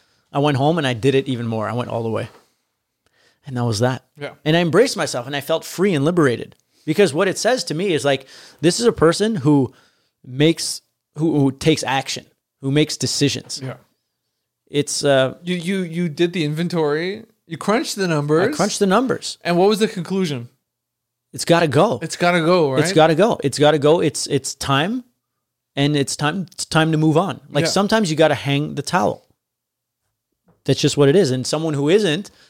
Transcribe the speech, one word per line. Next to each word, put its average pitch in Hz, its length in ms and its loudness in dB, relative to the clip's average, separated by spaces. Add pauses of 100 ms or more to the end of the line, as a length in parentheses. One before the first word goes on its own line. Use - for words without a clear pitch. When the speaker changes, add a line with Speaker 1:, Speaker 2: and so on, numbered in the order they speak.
(340)
Speaker 1:
I 143 60 -2
went 143 180 2
home 156 220 2
and 139 80 0
I 123 60 0
did 127 200 0
it 135 140 2
even 117 180 -4
more. 110 240 -4
I 110 40 -6
went 117 180 -6
all 113 100 -4
the 113 80 -4
way. 110 180 -4 (1160)
And 135 120 -10
that 120 80 0
was 110 140 -2
that. 123 240 -2 (140)
Speaker 2:
Yeah. 143 160 -14 (120)
Speaker 1:
And 160 120 2
I 175 40 2
embraced 185 360 2
myself 131 300 -6
and 147 80 -8
I 139 60 -4
felt 160 240 -4
free 190 280 0
and 139 120 2
liberated. 151 500 0 (300)
Because 156 280 2
what 190 140 0
it 175 100 -4
says 240 280 0
to 160 100 -6
me 180 180 -2
is, 123 120 0
like, 135 220 0 (340)
this 165 180 2
is 240 80 0
a 208 40 4
person 196 440 2
who 143 380 2 (520)
makes, 143 560 0 (360)
who, 151 220 0
who 135 120 4
takes 151 320 0
action, 135 420 -6 (360)
who 135 100 -4
makes 151 260 0
decisions. - 640 -4
Speaker 2:
Yeah. 131 120 -12 (920)
Speaker 1:
It's, 143 360 -4
uh, 131 400 2
Speaker 2:
You, 180 140 -4
you, 185 240 -4
you 170 280 -4
did 170 240 -2
the 180 120 -2
inventory. 165 800 -4 (200)
You 165 120 -14
crunched 233 400 -2
the 190 100 -2
numbers. 156 400 2
Speaker 1:
I 294 80 -2
crunched 196 240 -2
the 208 80 4
numbers. 226 560 0
Speaker 2:
And 175 140 0
what 190 100 4
was 208 120 2
the 214 80 2
conclusion? 156 600 -4 (840)
Speaker 1:
It's 143 120 -8
gotta 170 220 4
go. 165 340 2
Speaker 2:
It's 165 140 -8
gotta 175 240 2
go, 165 320 2
right? 131 120 0
Speaker 1:
It's 180 100 -2
gotta 156 220 6
go. 202 280 2
It's - 160 -2
gotta 151 200 4
go. 147 220 4
It's, - 260 -2
it's - 280 -4
time. 175 480 -2 (720)
And 147 220 0
it's 139 180 -2
time, 165 360 -4
it's - 140 -10
time 160 280 2
to 151 40 2
move 156 200 2
on. 175 320 -2
Like, 147 160 0
Speaker 2:
Yeah. 151 60 -2
Speaker 1:
sometimes 202 380 0
you 156 60 -2
gotta 151 200 4
hang 139 400 -2
the 135 60 -6
towel. - 460 -2 (1400)
That's 135 140 0
just 151 180 0
what 143 120 4
it 147 60 4
is. 165 160 4
And 127 140 -4
someone 156 280 -4
who 143 160 -2
isn't 190 400 0 (200)